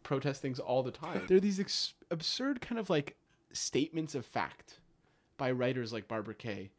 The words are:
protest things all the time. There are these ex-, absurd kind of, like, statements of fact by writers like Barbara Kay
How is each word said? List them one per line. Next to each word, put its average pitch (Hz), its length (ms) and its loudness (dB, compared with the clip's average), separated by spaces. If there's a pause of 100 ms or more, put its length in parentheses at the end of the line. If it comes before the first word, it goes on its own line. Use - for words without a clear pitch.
protest 135 380 0
things 131 180 -2
all 131 240 2
the 127 80 -2
time. 156 380 -4
There 185 80 10
are 196 40 8
these 196 200 2
ex-, - 340 -2 (160)
absurd 247 500 -2
kind - 180 -4
of, 208 100 -2
like, 151 280 2 (360)
statements 160 640 0
of 131 100 -4
fact - 560 -4 (560)
by 131 140 0
writers 123 420 0
like 107 160 -6
Barbara 110 260 -4
Kay 101 440 -6